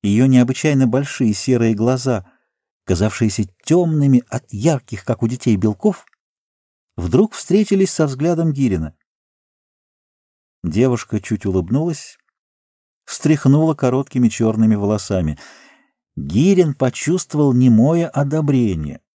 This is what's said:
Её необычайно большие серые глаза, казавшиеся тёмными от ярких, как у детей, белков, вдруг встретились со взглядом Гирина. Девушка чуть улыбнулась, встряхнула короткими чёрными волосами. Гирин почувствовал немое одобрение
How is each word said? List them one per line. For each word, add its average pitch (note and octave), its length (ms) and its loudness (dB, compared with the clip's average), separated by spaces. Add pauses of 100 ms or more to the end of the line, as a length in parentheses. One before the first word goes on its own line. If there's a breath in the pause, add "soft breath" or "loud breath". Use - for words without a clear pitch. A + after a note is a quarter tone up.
Её G#2+ 240 2
необычайно C3 600 2
большие B2 460 -2
серые A2+ 400 0
глаза, A#2+ 520 -2 (640 soft breath)
казавшиеся G#2 560 -2 (200)
тёмными D3+ 640 2
от - 240 -10
ярких, A#2+ 500 -4
как - 200 -4
у A2+ 40 -2
детей, A#2+ 300 0
белков, G#2 480 -2 (880)
вдруг F#2 380 0
встретились G3 580 0
со D3+ 160 0
взглядом D#3+ 460 -2
Гирина. F#2+ 420 -2 (1700)
Девушка A2+ 560 -2
чуть G#2 260 -6
улыбнулась, G#2+ 720 -4 (880)
встряхнула D3+ 680 2
короткими C3 560 0
чёрными A2 460 0
волосами. G2+ 640 -2 (760 loud breath)
Гирин D3+ 580 2
почувствовал D3 800 -2
немое B2+ 540 4
одобрение C3 920 -2 (140)